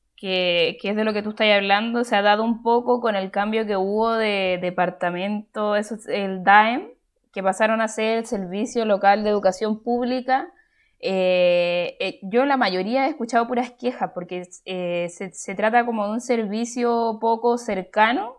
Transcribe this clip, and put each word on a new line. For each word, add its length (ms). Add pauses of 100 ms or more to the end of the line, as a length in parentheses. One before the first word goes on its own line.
(160)
que, 640
que 100
es 60
de 80
lo 80
que 100
tú 80
estás 260
hablando, 480
se 120
ha 60
dado 220
un 180
poco 380
con 160
el 140
cambio 360
que 100
hubo 380
de 460
departamento, 1160
eso 180
es 120
el 380
daem, 460 (420)
que 100
pasaron 380
a 80
ser 300
el 80
Servicio 580
Local 400
de 60
Educación 520
Pública. 680 (520)
Eh, 960
eh, 240
yo 220
la 120
mayoría 500
he 40
escuchado 380
puras 240
quejas, 420
porque, 300 (220)
eh, 420
se, 240
se 240
trata 280
como 220
de 60
un 80
servicio 1000
poco 380
cercano, 800